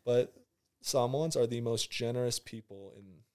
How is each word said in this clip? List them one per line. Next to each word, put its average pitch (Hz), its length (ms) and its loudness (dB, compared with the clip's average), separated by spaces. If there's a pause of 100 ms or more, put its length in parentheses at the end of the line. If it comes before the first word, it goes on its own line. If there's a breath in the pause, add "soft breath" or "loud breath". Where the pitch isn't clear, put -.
but 123 300 2 (480)
Samoans 143 540 0
are 120 100 4
the 117 140 -2
most 117 300 -2
generous 120 480 -2
people 98 580 -14
in 101 80 -20 (300)